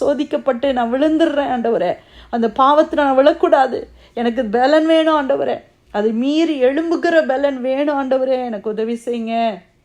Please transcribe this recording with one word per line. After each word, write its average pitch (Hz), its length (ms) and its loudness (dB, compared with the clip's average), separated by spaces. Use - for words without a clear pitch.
சோதிக்கப்பட்டு 269 720 -2
நான் 240 220 -2
விழுந்துடுறேன் 285 720 0
ஆண்டவரே. 180 280 0
அந்த 233 180 0
பாவத்துல 294 440 2
நான் 285 260 2
விழக்கூடாது, 285 640 2
எனக்கு 240 300 -2
பலன் 262 420 2
வேணும் 320 280 2
ஆண்டவரே, 269 460 -2
அது 214 220 -2
மீறி 294 460 0
எழும்புகிற 320 640 2
பலன் 262 380 -2
வேணும் 277 420 -2
ஆண்டவரே, 262 420 -2
எனக்கு 220 260 -6
உதவி 220 340 -6
செய்யுங்க. 226 540 -4